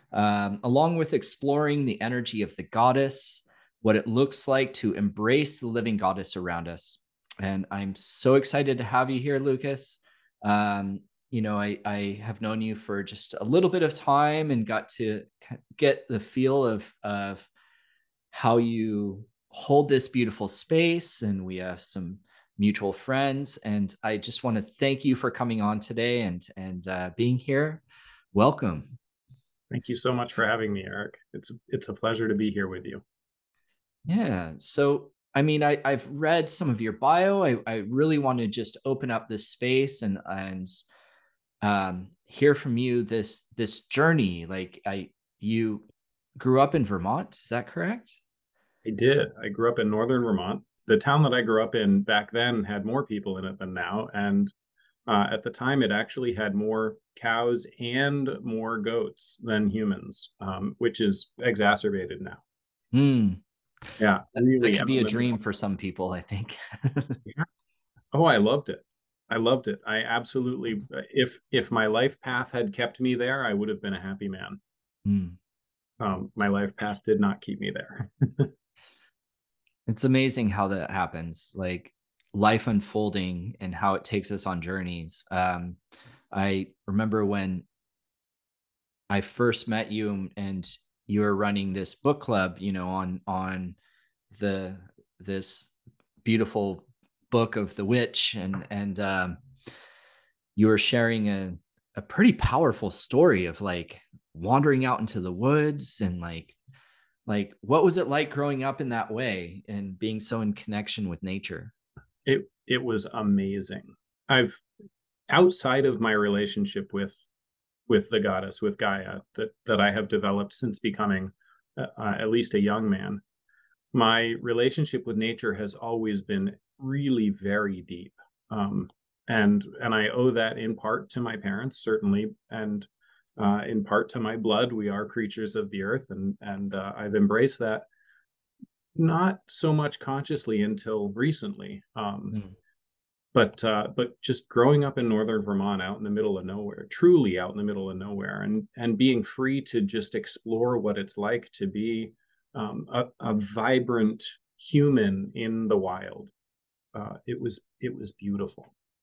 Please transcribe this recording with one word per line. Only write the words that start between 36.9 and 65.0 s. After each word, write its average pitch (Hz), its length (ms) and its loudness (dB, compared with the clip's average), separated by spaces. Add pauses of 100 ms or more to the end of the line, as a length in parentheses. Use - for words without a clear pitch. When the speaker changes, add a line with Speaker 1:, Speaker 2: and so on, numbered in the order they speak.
Speaker 1:
bio. 180 500 4
I, 127 140 2 (100)
I 117 80 -4 (140)
really 147 280 2
wanna 127 300 0
just 107 380 -4
open 131 260 -2
up 113 160 -4
this 107 220 -2
space 131 540 0
and, 98 220 -2
and, 95 400 -8 (1000)
um, 95 460 0 (160)
hear 143 280 4
from 135 240 -2
you 123 240 2
this, 107 540 -4
this - 320 -4
journey. 127 580 4
Like, 92 400 -8
I, 98 240 -6 (300)
you 110 460 -2 (520)
grew 131 240 6
up 139 140 6
in 135 100 4
Vermont, 104 500 -2
is - 140 -10
that 117 160 -4
correct? 196 460 -6 (760)
Speaker 2:
I 113 100 -4
did. 131 340 4 (140)
I 107 60 -6
grew 113 220 2
up 117 80 -2
in 107 100 2
northern 120 340 2
Vermont. 98 380 0 (240)
The 110 120 6
town 143 260 6
that 127 100 6
I 123 80 4
grew 110 220 4
up 107 100 -2
in 101 300 4
back 104 280 2
then 117 320 0
had 104 220 -4
more 127 220 -2
people 101 320 -6
in 95 60 -6
it 95 120 -10
than 92 160 -8
now. 90 400 -4
And, 101 400 2 (540)
uh, 104 240 4
at 110 100 -4
the 120 80 -6
time, 131 320 0
it 104 100 4
actually 113 440 -2
had 104 180 -2
more 110 440 -2 (220)
cows 120 460 0 (140)
and 135 500 0 (140)
more 113 340 -4
goats 110 640 -4
than 107 300 2
humans, 101 680 -4
um, 95 380 -6
which 120 240 0
is 98 380 2
exacerbated 101 800 0
now. - 160 -12 (540)
Speaker 1:
Hmm. 127 380 6 (720)
Speaker 2:
Yeah, 101 200 4 (160)
Speaker 1:
That, 117 80 2
Speaker 2:
really 123 300 6
Speaker 1:
that 98 40 4
could 101 100 0
be 131 100 2
a - 20 4
Speaker 2:
out - 20 4